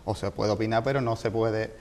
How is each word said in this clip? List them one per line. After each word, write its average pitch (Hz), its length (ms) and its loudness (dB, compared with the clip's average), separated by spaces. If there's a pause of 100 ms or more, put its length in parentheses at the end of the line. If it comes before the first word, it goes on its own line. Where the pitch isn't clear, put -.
O 110 80 0
se 98 160 -4
puede 104 220 0
opinar, 113 320 2
pero 135 180 2
no 117 140 0
se 113 160 -2
puede 110 500 0